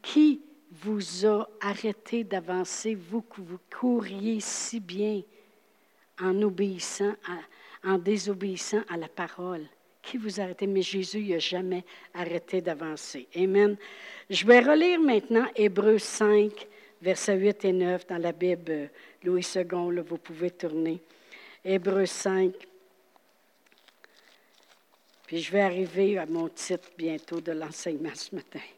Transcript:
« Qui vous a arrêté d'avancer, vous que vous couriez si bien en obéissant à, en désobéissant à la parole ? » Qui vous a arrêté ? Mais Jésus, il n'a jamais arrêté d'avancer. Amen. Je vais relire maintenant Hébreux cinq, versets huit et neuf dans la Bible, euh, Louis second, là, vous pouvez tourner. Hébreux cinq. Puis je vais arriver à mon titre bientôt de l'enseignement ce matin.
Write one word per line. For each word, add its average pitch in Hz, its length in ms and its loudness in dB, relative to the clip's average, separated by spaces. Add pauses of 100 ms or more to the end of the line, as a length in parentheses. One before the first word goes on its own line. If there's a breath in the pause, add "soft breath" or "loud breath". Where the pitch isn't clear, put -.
« - 0 -
Qui 302 380 6 (320)
vous 190 540 -4
a 214 220 2 (120)
arrêté 202 640 -4
d'avancer, 185 680 -4
vous 190 260 -6
que - 200 -20
vous 180 200 -14 (180)
couriez 214 600 -2
si - 400 -8
bien 196 420 -4 (960 soft breath)
en 185 220 0
obéissant 196 720 -2 (720 loud breath)
à, 190 80 0
en 190 60 2
désobéissant 196 920 -2
à 170 80 -8
la 160 120 -8
parole ? » 175 580 -8 (360)
Qui - 140 -10
vous 208 240 -6
a 196 40 -2
arrêté ? 185 220 -4
Mais 190 160 2
Jésus, 196 380 -4
il 202 120 -2
n'a 165 60 0
jamais 180 460 -4 (300 loud breath)
arrêté 175 480 -4
d'avancer. 156 760 -8
Amen. 196 400 4 (520 loud breath)
Je 196 180 0
vais 240 140 12
relire 320 380 6
maintenant 240 560 4
Hébreux 208 440 4
cinq, 208 680 2 (360 loud breath)
versets 190 340 0
huit 202 280 2
et 190 80 4
neuf 180 340 0
dans 175 120 -6
la 170 140 -2
Bible, 170 380 -2
euh, 147 160 -4 (360 loud breath)
Louis 180 200 0
second, 175 480 -2
là, 175 120 -2
vous 170 140 -8
pouvez 170 340 -6
tourner. 165 500 -4 (600 loud breath)
Hébreux 190 440 2
cinq. 190 480 0 (2750 soft breath)
Puis 165 140 -6
je 156 120 -8
vais 202 80 4
arriver 190 560 2
à 170 80 -4
mon 165 240 -4
titre - 480 -6
bientôt 160 460 -6
de 165 100 -6
l'enseignement 156 600 -8
ce - 200 -12
matin. - 280 -12 (160)